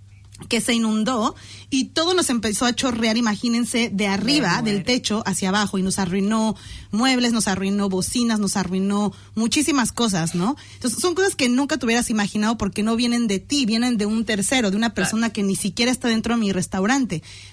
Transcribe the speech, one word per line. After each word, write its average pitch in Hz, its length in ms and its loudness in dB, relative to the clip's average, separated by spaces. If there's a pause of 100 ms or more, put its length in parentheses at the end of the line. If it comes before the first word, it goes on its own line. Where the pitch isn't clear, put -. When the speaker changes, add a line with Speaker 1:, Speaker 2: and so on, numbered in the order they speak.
(500)
Speaker 1:
que 233 100 0
se 233 140 0
inundó 226 600 0 (360)
y 269 160 0
todo 330 280 0
nos 359 160 2
empezó 220 360 0
a 247 100 2
chorrear, 226 400 0
imagínense, 233 760 0
de 202 180 0
arriba, 196 500 2
Speaker 2:
Me 240 60 -2
Speaker 1:
del 202 180 0
Speaker 2:
muero. 151 40 -6
Speaker 1:
techo 214 400 0
hacia 190 220 -2
abajo, 202 300 0
y 190 40 0
nos 185 160 0
arruinó 202 600 0 (340)
muebles, 240 400 2
nos 226 160 0
arruinó 196 400 0
bocinas, 214 500 0
nos 208 200 0
arruinó 196 560 0 (220)
muchísimas 247 580 0
cosas, 185 420 0
¿no? 208 220 0 (160)
Entonces, 233 260 -6
son 359 160 2
cosas 381 220 2
que 262 100 2
nunca 269 300 2
te 254 80 -4
hubieras 233 240 2
imaginado 214 480 0
porque 208 260 -2
no 226 140 0
vienen 240 300 0
de 196 120 0
ti, 285 260 -2
vienen 226 320 0
de 208 100 0
un 220 180 0
tercero, 214 460 0
de 190 40 0
una 226 140 0
Speaker 2:
Claro. 220 60 -8 (140)
Speaker 1:
persona 226 220 0
que 220 100 -4
ni 196 140 0
siquiera 233 340 0
está 247 200 0
dentro 226 260 0
de 233 60 0
mi 196 100 2
restaurante. 190 720 0 (300)